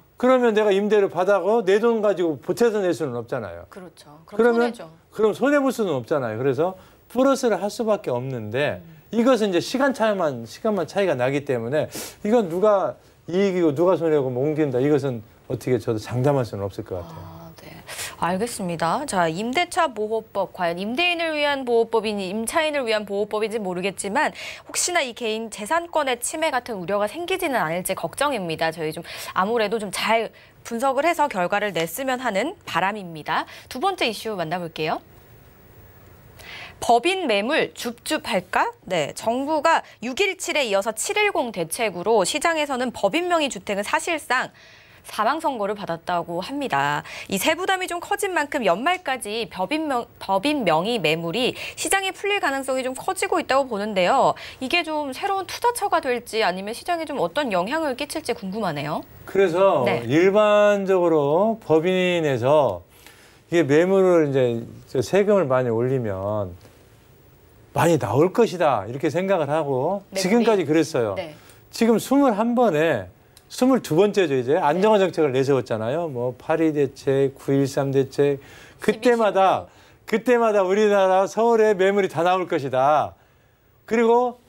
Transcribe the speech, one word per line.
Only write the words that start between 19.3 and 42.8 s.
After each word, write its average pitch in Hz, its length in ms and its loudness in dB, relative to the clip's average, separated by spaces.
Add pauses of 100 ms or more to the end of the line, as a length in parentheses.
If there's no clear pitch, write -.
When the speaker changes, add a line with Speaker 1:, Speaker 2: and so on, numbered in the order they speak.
Speaker 2:
보호법, 214 640 -4
과연 175 260 -2
임대인을 330 580 -2
위한 285 260 0
보호법인지 226 640 0
임차인을 269 600 -2
위한 214 180 0
보호법인지 208 540 -4
모르겠지만 196 720 -2 (360)
혹시나 349 340 -2
이 254 120 -6
개인 220 380 -6
재산권의 285 680 -2
침해 320 280 -4
같은 247 240 -4
우려가 202 320 -2
생기지는 330 540 -4
않을지 175 340 -2
걱정입니다. 170 760 -2
저희 160 200 -6
좀 170 120 -10 (300)
아무래도 214 440 0
좀 202 140 -6
잘 220 400 0 (320)
분석을 262 420 -2
해서 330 220 2
결과를 202 460 -2
냈으면 247 480 -4
하는 247 340 -2 (100)
바람입니다. 180 800 -4 (240)
두 254 120 -12
번째 370 260 -2
이슈 220 280 -6
만나볼게요. 170 680 -4 (1800)
법인 330 480 2
매물 220 460 0
줍줍할까? 240 1000 -4 (120)
네, 175 280 -4
정부가 285 720 0 (180)
육일칠에 302 640 -2
이어서 202 260 0
칠일공 392 600 -2
대책으로 190 720 0
시장에서는 285 680 -2